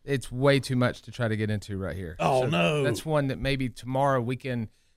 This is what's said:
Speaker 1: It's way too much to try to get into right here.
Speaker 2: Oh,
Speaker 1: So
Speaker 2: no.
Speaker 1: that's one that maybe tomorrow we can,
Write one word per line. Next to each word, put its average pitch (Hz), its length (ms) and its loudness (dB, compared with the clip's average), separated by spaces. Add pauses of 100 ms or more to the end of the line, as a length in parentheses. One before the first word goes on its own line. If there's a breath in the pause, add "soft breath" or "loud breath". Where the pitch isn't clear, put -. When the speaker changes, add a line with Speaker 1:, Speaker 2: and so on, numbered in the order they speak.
Speaker 1:
It's 135 260 -2
way 135 280 4
too 131 160 -2
much 123 260 2
to - 100 -18
try 117 160 -2
to 110 80 0
get 107 140 0
into 101 300 -4
right 87 160 -4
here. 85 240 -8
Speaker 2:
Oh, 131 220 4
Speaker 1:
So 127 60 2
Speaker 2:
no. 160 360 2
Speaker 1:
that's 120 200 0
one 151 260 0
that 113 100 -4
maybe 131 300 -2
tomorrow 131 520 0
we 120 140 -2
can, 123 340 -4 (280)